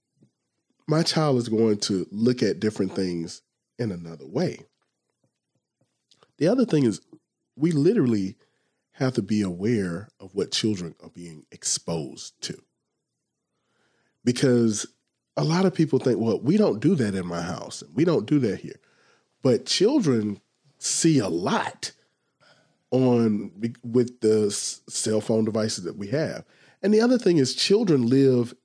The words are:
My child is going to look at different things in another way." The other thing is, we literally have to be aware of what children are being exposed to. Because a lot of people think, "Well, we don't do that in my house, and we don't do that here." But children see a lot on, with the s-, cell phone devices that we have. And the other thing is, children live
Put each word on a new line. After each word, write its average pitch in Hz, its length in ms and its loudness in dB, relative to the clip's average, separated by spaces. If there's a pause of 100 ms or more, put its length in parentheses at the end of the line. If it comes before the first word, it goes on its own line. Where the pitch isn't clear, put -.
(880)
My 156 160 2
child 151 340 2
is 117 120 -2
going 110 320 2
to 92 300 -2
look 117 300 0
at 92 180 0
different 104 360 -4
things 87 460 -6 (360)
in 113 140 -4
another 85 360 -12
way." 117 340 -4 (1800)
The 143 100 2
other 247 180 2
thing 143 200 2
is, 104 160 0 (540)
we 156 160 0
literally 135 640 2 (560)
have 131 200 -2
to 117 80 0
be 104 200 0
aware 95 680 -2 (100)
of 95 160 -20
what 95 160 -2
children 92 520 -4
are 85 60 -20
being 82 420 -18
exposed - 880 -8
to. - 160 -12 (1700)
Because 120 640 2 (520)
a 147 60 0
lot 170 220 2
of 180 80 2
people 143 260 2
think, 117 200 2
"Well, 110 200 0
we 160 180 0
don't 147 220 2
do 165 160 2
that 104 200 0
in 92 120 -4
my 85 140 -6
house, - 400 -10
and - 140 -20
we 143 80 2
don't 143 220 2
do 147 140 2
that 98 220 -2
here." - 180 -16 (600)
But 123 240 2
children 143 760 0 (380)
see 160 400 2
a 95 100 0
lot 98 600 -4 (1000)
on, 117 600 2 (320)
with 120 380 0
the 107 260 2
s-, - 420 -8
cell 107 320 -2
phone 110 240 0
devices 107 380 -4
that 80 140 -8
we 101 100 -10
have. 120 360 -6 (380)
And 208 120 2
the 214 80 6
other 247 160 4
thing 175 200 2
is, 131 160 2
children 180 540 2
live 127 460 4 (100)